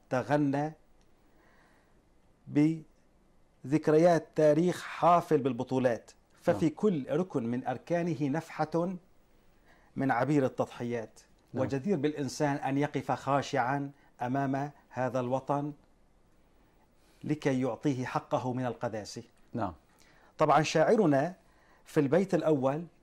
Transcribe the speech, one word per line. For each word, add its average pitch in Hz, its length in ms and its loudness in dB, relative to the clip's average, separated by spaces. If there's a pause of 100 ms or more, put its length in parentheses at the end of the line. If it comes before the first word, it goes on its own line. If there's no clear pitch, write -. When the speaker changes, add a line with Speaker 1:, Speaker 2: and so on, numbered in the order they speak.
Speaker 1:
تغنى 143 640 0 (1700)
بذكريات 156 1900 0
تاريخ 156 480 4
حافل 160 540 2
بالبطولات، 127 760 -2 (300)
ففي 175 240 0
Speaker 2:
نعم. 151 100 0
Speaker 1:
كل 170 340 0
ركن 147 380 -2
من 123 200 -4
أركانه 165 540 -4
نفحة 160 720 -4 (1000)
من 135 160 0
عبير 135 340 2
التضحيات. 120 760 -6 (340)
Speaker 2:
نعم. 131 100 -2
Speaker 1:
وجدير 139 340 -2
بالإنسان 143 580 -2
أن 139 220 -2
يقف 143 340 -2
خاشعا 139 800 -2 (300)
أمام 135 500 -4 (180)
هذا 127 300 -4
الوطن 135 540 -4 (1500)
لكي 143 380 0
يعطيه 127 440 -2
حقه 127 480 -4
من 127 120 -4
القداسة. 113 580 -8 (300)
Speaker 2:
نعم. 101 200 -4 (640)
Speaker 1:
طبعا 147 240 4
شاعرنا 156 760 2 (500)
في - 140 -2
البيت 160 340 2
الأول 151 500 0 (200)